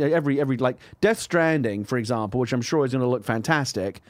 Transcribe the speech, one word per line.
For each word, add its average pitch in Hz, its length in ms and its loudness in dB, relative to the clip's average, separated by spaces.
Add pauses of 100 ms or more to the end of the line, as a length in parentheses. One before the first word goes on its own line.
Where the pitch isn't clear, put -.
every, 143 400 2
every, 135 160 0
like, 127 220 0 (220)
Death 220 180 2
Stranding, 147 640 0
for 123 140 -2
example, 113 420 -2
which 123 120 0
I'm 120 100 0
sure 147 220 2
is 127 80 -2
gonna 131 160 0
look 123 160 0
fantastic, 113 840 -2